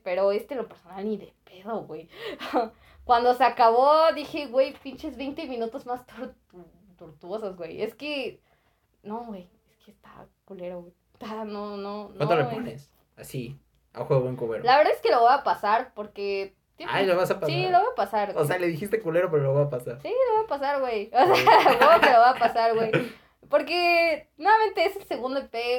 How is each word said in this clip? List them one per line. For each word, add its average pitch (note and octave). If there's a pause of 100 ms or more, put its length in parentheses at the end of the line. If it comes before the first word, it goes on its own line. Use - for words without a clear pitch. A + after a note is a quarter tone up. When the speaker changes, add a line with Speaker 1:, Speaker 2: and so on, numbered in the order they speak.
Speaker 1:
pero F#3+
este, G#3+
lo G#3+
personal, F#3+
ni G#3+
de - (140)
pedo, F#3+
güey. D#3+ (420)
<laughs> -
Cuando B3
se B3
acabó, B3+
dije, D4
"Güey, C4+
pinches C4+
veinte C#4+
minutos A#3+
más B3
tor-, - (640)
tortuosos, F#3
güey". E3+
Es A3
que, C#4 (600)
no, A3
güey, F#3 (220)
es -
que G#3+
está - (180)
culero, F3+
güey. F3+ (220)
Está, G#3+
no, G#3
no, G3+
Speaker 2:
¿Cuánto D#3
Speaker 1:
no, D#3
Speaker 2:
le -
Speaker 1:
güey. A2+
Speaker 2:
pones? - (260)
Así, A#2+ (340)
a A#2+
juego B2+
en B2
cubero. A2+
Speaker 1:
La B3
verdad D#4
es -
que A#4
lo B3+
voy A#3
a C4+
pasar G#3+
porque G3+ (200)
tiene -
Speaker 2:
Ay, E3+
¿lo F3+
vas -
a -
Speaker 1:
Sí, G3
Speaker 2:
pasar? F4+
Speaker 1:
lo F4+
voy G#4+
a -
pasar, G3+
Speaker 2:
O D#3+
sea, F3
Speaker 1:
güey. F3+
Speaker 2:
le F3
dijiste G3+
culero, E3+
pero D3
lo C3+
va C#3+
a C#3
pasar. B2
Speaker 1:
Sí, D#4+ (220)
lo G#4+
voy A4
a A4
pasar, C#4
güey. A3+
<laughs> -
O C4
sea, G4
Speaker 2:
Sí. - (360)
Speaker 1:
huevo E4
que D#4+
lo A#3+
va A#3+
a C4
pasar, A#3
güey. A3+ (580)
Porque, E4+ (100)
nuevamente, G4
es G4
el -
segundo C4
E A3
P, A#3 (180)